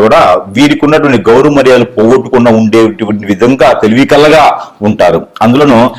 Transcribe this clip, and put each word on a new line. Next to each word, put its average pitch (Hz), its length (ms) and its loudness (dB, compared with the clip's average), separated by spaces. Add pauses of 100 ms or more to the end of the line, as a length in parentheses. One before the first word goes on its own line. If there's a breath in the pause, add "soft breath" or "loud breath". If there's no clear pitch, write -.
కూడా 113 140 2 (380)
వీరికి - 300 0
ఉన్నటువంటి 147 320 0 (100)
గౌరవ 135 280 2
మర్యాదలు 127 300 2 (100)
పోగొట్టకుండా 117 640 0
ఉండేటువంటి 107 720 -2
విధంగా 131 380 0 (140)
తెలివి 117 300 2
కల్లగా 151 300 2 (460 loud breath)
ఉంటారు. 92 300 0 (260)
అందులోనూ 127 340 2 (200)